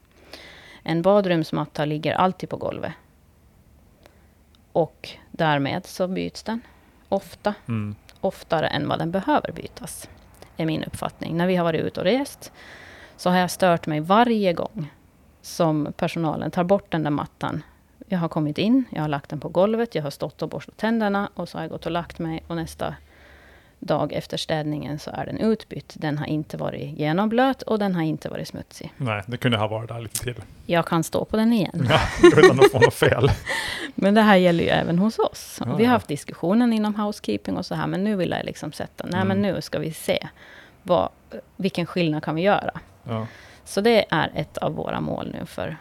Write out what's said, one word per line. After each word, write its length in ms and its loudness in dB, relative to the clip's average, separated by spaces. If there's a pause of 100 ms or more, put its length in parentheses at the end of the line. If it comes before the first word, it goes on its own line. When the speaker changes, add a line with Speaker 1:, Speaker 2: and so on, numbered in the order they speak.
(840)
Speaker 1:
En 200 -2
badrumsmatta 840 2
ligger 300 -2
alltid 340 0
på 80 -8
golvet. 360 -6 (1800)
Och 360 -2 (220)
därmed 560 0
så 220 -4
byts 340 -6
den 180 -6 (480)
ofta. 460 -4 (140)
Speaker 2:
Mm. 260 -4 (260)
Speaker 1:
Oftare 480 -2
än 200 -2
vad 100 0
den 120 -4
behöver 420 0
bytas, 560 -14 (480)
är 100 -2
min 180 -2
uppfattning. 520 -6
När 100 2
vi 100 2
har 80 2
varit 160 0
ute 200 -4
och 60 -4
rest 460 -2 (640)
så 140 0
har 60 4
jag 140 2
stört 360 2
mig 140 0
varje 520 4
gång 380 -6 (540)
som 520 0
personalen 540 -2
tar 140 0
bort 280 2
den 100 0
där 80 0
mattan. 520 -4 (460)
Jag 100 -2
har 100 0
kommit 300 -2
in, 320 2
jag 120 -6
har 60 -2
lagt 220 -6
den 100 -6
på 80 -8
golvet, 460 0
jag 80 -2
har 80 -6
stått 320 -10
och 60 -4
borstat 280 -12
tänderna 580 0
och 140 -8
så 100 -12
har 40 -6
jag 80 -8
gått 160 -10
och 60 -4
lagt 260 -6
mig 280 -6
och 100 -6
nästa 380 -6 (840)
dag 340 -2
efter 240 -6
städningen 640 -4
så 120 -14
är 160 -8
den 120 -8
utbytt. 600 -4
Den 200 -4
har 80 -6
inte 300 -4
varit 420 -8
genomblöt 640 0
och 160 -2
den 160 0
har 80 0
inte 260 -2
varit 200 -8
smutsig. 480 -14
Speaker 2:
Nej, 300 -2
det 100 -8
kunde 220 2
ha 100 0
varit 200 -6
där 120 -10
lite 240 -8
till. 100 -6 (320)
Speaker 1:
Jag 200 2
kan 180 0
stå 200 -2
på 120 -4
den 160 4
igen. 380 0
Speaker 2:
Ja, 100 6 (380)
utan 220 10
att 100 10
få 100 2
något 140 6
fel. 360 4 (320)
Speaker 1:
<laughs> 320 -8
Men 200 4
det 80 6
här 140 8
gäller 280 6
ju 60 2
även 280 2
hos 200 2
oss. 420 -4
Speaker 2:
Ja, 60 -6
Speaker 1:
Vi 60 -2
har 100 2
Speaker 2:
ja. 80 6
Speaker 1:
haft 180 2
diskussionen 640 0
inom 220 0
housekeeping 640 -4
och 100 -6
så 80 -8
här, 120 -2
men 180 -2
nu 120 0
vill 140 0
jag 140 -4
liksom 280 -10
sätta, 340 -10
nej, 180 0
men 140 0
Speaker 2:
Mm. 160 0
Speaker 1:
nu 80 -4
ska 160 -6
vi 140 -6
se 360 -4 (540)
vad, 260 2 (480)
vilken 300 -2
skillnad 360 0
kan 120 -4
vi 80 -2
göra? 380 0 (240)
Speaker 2:
Ja. 220 -4 (380)
Speaker 1:
Så 160 -4
det 300 6
är 240 2
ett 240 -6
av 160 -2
våra 260 -4
mål 300 -4 (100)
nu 60 -10
för 340 -8